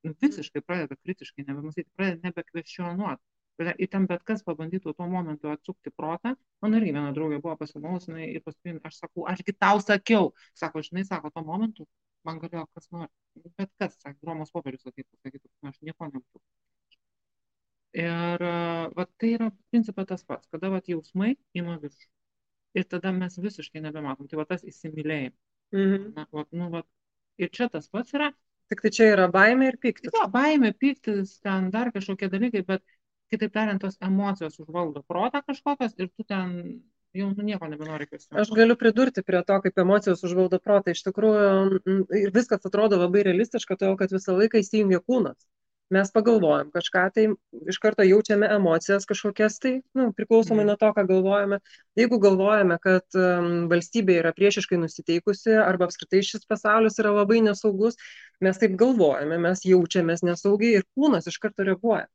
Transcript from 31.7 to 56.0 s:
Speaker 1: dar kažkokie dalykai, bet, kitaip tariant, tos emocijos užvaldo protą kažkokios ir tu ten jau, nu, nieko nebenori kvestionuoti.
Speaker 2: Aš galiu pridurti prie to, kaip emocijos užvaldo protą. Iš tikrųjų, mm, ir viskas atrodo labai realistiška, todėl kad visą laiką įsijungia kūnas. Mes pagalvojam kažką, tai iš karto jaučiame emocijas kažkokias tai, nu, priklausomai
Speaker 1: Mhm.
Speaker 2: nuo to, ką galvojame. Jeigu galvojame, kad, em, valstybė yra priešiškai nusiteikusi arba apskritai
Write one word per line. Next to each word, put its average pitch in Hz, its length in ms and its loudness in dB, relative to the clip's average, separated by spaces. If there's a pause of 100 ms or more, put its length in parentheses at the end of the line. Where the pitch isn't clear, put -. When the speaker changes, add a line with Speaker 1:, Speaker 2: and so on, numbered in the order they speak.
Speaker 1:
dar 240 180 -2
kažkokie 196 380 -6
dalykai, 220 380 -2
bet, 190 160 -2 (480)
kitaip 214 220 -4
tariant, 214 280 -2
tos 196 200 -8
emocijos 190 600 -2
užvaldo 156 480 -6
protą 240 320 -2
kažkokios 269 560 -6
ir 185 160 -6
tu - 160 -12
ten 185 240 -4 (600)
jau, 196 180 -4
nu, 208 120 -6
nieko 202 200 -6
nebenori 151 400 -8
kvestionuoti. - 400 -4
Speaker 2:
Aš 220 80 -8
galiu 226 240 6
pridurti 226 480 2
prie 185 160 0
to, 196 200 0
kaip 185 200 0
emocijos 190 420 2
užvaldo 180 380 0
protą. 202 320 2
Iš - 160 -8
tikrųjų, 208 400 4 (320)
mm, 190 220 0 (180)
ir 196 120 -2
viskas 214 360 0
atrodo 202 320 2
labai 185 240 2
realistiška, 190 560 0
todėl 190 160 0
kad 190 160 -2
visą 190 240 0
laiką 220 240 4
įsijungia 196 400 2
kūnas. 214 360 -2 (540)
Mes 190 220 2
pagalvojam 185 560 4
kažką, 180 340 -2 (100)
tai 220 100 4 (420)
iš 185 160 -6
karto 214 240 4
jaučiame 208 480 6
emocijas 196 560 2
kažkokias 214 480 0
tai, 262 140 0 (260)
nu, 247 160 2
priklausomai 220 480 4
Speaker 1:
Mhm. 208 60 4
Speaker 2:
nuo 208 100 2
to, 214 160 6
ką 202 140 2
galvojame. 196 500 2 (400)
Jeigu 233 240 4
galvojame, 196 580 4
kad, 185 260 4 (100)
em, 180 320 2 (240)
valstybė 175 500 2
yra 165 120 2
priešiškai 190 440 2
nusiteikusi 170 800 0
arba 185 280 2
apskritai 190 360 0